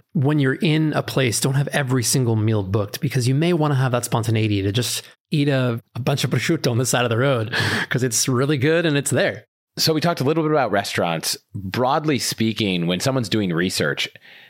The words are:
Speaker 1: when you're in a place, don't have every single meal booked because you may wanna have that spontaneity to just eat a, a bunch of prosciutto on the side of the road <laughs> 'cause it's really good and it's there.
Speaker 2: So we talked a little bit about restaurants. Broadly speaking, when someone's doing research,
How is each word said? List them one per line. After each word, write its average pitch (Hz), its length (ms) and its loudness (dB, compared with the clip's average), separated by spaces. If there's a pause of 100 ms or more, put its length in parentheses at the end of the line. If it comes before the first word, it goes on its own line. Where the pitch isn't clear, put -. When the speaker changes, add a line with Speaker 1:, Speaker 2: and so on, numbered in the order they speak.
(140)
Speaker 1:
when 151 260 2
you're 135 160 2
in 156 380 2
a 139 100 -2
place, 131 360 0
don't 135 160 0
have 139 120 0
every 131 360 0
single 117 320 2
meal 107 280 2
booked 101 380 -4
because 123 260 0
you 135 80 2
may 165 180 2
wanna 151 220 2
have 131 160 2
that 123 140 0
spontaneity 110 580 0
to 101 80 0
just 117 320 -2 (260)
eat 143 200 2
a, 127 320 0 (140)
a 117 40 -10
bunch 135 240 -2
of - 60 -2
prosciutto 139 400 0
on 117 80 0
the 127 80 2
side 123 180 0
of 120 60 0
the 113 80 0
road 120 340 0 (200)
<laughs> - 180 -4
'cause 123 140 0
it's 117 260 0
really 139 280 2
good 160 280 2
and 147 100 2
it's 143 140 -2
there. 131 360 -2 (320)
Speaker 2:
So - 140 2
we 151 80 2
talked 165 220 0
a - 20 0
little 156 200 2
bit 151 80 0
about 131 200 2
restaurants. 90 640 -2 (200)
Broadly 127 640 0
speaking, 101 680 0
when 90 140 0
someone's 131 300 -2
doing 104 220 0
research, 82 560 -2 (420)